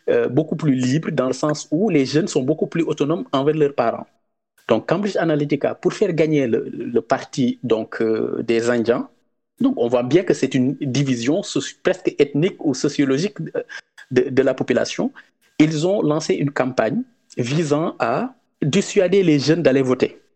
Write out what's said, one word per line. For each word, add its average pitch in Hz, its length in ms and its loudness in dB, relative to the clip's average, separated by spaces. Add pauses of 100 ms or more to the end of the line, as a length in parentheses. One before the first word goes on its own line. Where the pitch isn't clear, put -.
(100)
euh, 120 180 2
beaucoup 151 280 0
plus 151 180 0
libre 127 380 0
dans 131 160 0
le 127 60 -2
sens 151 360 -4
où 185 180 0
les 151 160 2
jeunes 151 240 0
sont 143 140 0
beaucoup 143 240 0
plus 165 160 -2
autonomes 156 500 -2
envers 139 220 2
leurs 147 200 2
parents. 113 320 -2 (600)
Donc, 110 220 0
Cambridge 196 280 -2
Analytica, 147 580 0
pour - 200 -2
faire 196 180 -2
gagner 156 340 2
le, 135 240 -2
le 120 300 -2
parti, 123 640 -2
donc, 113 400 -2
euh, 113 400 -2
des 117 260 0
Indiens, 120 400 0 (520)
donc 269 160 2
on 117 120 0
voit 123 160 2
bien 139 180 2
que - 120 0
c'est 131 200 -2
une 135 260 0
division 135 640 0
soci-, - 400 -6
presque - 380 0
ethnique 147 440 0
ou 143 100 2
sociologique 143 680 0
de, 156 120 -10 (600)
de, 127 180 4
de 127 120 4
la 127 120 2
population, - 560 -2 (480)
ils 156 280 2
ont 202 140 0
lancé 156 340 0
une 143 180 -2
campagne 127 500 0 (340)
visant 147 640 -2
à 156 360 -2 (280)
dissuader 190 640 2
les 151 160 4
jeunes 156 220 2
d'aller 135 200 4
voter. 127 380 0 (140)